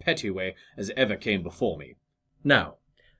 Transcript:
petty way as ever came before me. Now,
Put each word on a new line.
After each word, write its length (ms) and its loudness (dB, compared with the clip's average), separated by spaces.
petty 300 0
way 240 -4
as 200 -4
ever 200 2
came 260 0
before 340 -2
me. 200 -16
Now, 340 4